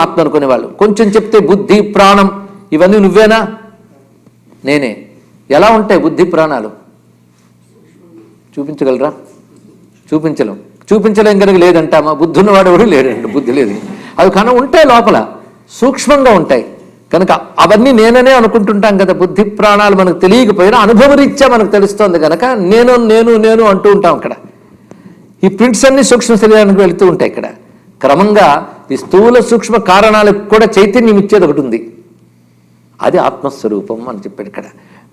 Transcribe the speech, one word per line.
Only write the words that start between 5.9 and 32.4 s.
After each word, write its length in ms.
బుద్ధి 260
ప్రాణాలు? 380
చూపించగలరా? 580
చూపించలేం. 480
చూపించలేం 520
కనుక 220
లేదంటామా? 480
బుద్ధి 200
ఉన్నవాడు 300
ఎవడు 220
లేడండి, 420
బుద్ధి 220
లేదు. 160
అవి 180
కనుక 240
ఉంటాయి 320
లోపల, 240
సూక్ష్మంగా 600
ఉంటాయి 240
కనుక 180
అవన్నీ 360
నేననే 400
అనుకుంటుంటాం 600
కదా. 200
బుద్ధి 220
ప్రాణాలు 420
మనకు 220
తెలియకపోయినా 640
అనుభవరీత్యా 680
మనకు 220
తెలుస్తోంది 500
కనుక 180
నేను, 220
నేను, 200
నేను 260
అంటూ 240
ఉంటాం. 240
అక్కడ 140
ఈ 120
ప్రింట్స్ 300
అన్నీ 240
సూక్ష్మ 220
శరీరానికి 400
వెళుతూ 280
ఉంటాయి. 220
ఇక్కడ 140
క్రమంగా 440
ఈ 100
స్థూల 360
సూక్ష్మ 260
కారణాలకు 500
కూడా 140
చైతన్యం 460
ఇచ్చేది 240
ఒకటి 180
ఉంది, 160